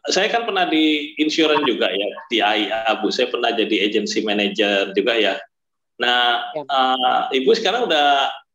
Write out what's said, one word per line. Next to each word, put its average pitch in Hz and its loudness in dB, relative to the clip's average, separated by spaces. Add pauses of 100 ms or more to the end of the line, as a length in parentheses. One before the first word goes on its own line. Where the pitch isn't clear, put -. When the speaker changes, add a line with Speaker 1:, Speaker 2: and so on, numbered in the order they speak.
(120)
Speaker 1:
saya 196 0
kan 233 -2
pernah 190 -2
di 156 0
insurance 151 2
juga 113 0
ya, 98 -2 (200)
di 113 -2
A 104 2
I 107 0
A, 110 -2
Bu. 101 0
Saya 123 0
pernah 120 -2
jadi 107 0
agency 107 0
manager 101 0
juga 104 0
ya. 101 0 (600)
Nah, 120 0
Speaker 2:
Ya. 101 -8
Speaker 1:
eh, 131 2
Ibu 202 4
sekarang 220 0
udah, 143 4 (260)